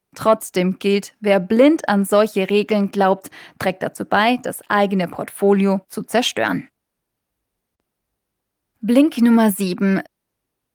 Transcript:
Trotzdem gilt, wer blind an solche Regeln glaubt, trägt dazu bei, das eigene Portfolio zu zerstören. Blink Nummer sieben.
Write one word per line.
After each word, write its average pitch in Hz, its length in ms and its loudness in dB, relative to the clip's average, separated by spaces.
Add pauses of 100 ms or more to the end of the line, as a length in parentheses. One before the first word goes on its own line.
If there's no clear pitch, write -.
(140)
Trotzdem 190 640 -2
gilt, 202 420 -2
wer 202 200 2
blind 247 500 2
an 196 160 0
solche 202 420 0
Regeln 202 420 0
glaubt, 196 380 0 (300)
trägt 185 240 -6
dazu - 240 -10
bei, 226 320 0
das - 320 -10
eigene 196 380 0
Portfolio 196 840 0
zu - 140 -10
zerstören. - 640 -4 (2000)
Blink 254 380 2
Nummer 226 320 4
sieben. 190 500 -2 (760)